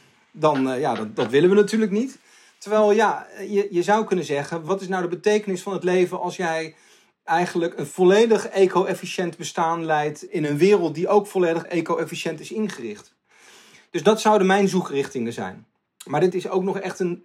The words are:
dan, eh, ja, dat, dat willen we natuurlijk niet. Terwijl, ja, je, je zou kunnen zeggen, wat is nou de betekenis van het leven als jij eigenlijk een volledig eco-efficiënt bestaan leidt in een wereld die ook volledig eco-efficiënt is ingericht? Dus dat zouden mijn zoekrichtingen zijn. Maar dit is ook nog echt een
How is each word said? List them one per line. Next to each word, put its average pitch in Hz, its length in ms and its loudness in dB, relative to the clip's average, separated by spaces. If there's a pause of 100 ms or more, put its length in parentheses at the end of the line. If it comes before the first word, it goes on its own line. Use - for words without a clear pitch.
(300)
dan, 143 400 0
eh, 127 100 -4
ja, 135 140 -2
dat, 110 220 -8
dat 117 140 -2
willen 147 200 6
we 196 60 4
natuurlijk 208 360 2
niet. 247 260 -4 (400)
Terwijl, 208 340 2
ja, 208 340 2 (220)
je, 202 220 0
je 175 120 0
zou 208 220 2
kunnen 180 200 -2
zeggen, 147 400 -4
wat 190 160 -2
is 190 80 -8
nou 185 140 -4
de 175 60 -4
betekenis 196 540 -2
van 202 100 -8
het 170 120 -4
leven 180 360 2
als 175 160 -6
jij 160 380 -4 (500)
eigenlijk 170 540 -2
een 143 80 -6
volledig 208 600 4
eco-efficiënt 185 880 0
bestaan 165 480 -4
leidt 151 380 -2
in 156 220 -4
een 147 140 -2
wereld 175 360 4
die 170 140 -4
ook 202 180 4
volledig 165 380 0
eco-efficiënt 165 760 -4
is - 120 -16
ingericht? 180 640 -8 (760)
Dus 170 120 -4
dat 214 180 4
zouden 214 260 4
mijn 196 220 4
zoekrichtingen 139 640 -4
zijn. 101 340 -12 (400)
Maar 151 140 -4
dit 180 140 2
is 185 140 -6
ook 190 140 -2
nog 190 160 -4
echt 185 200 -8
een 175 260 -4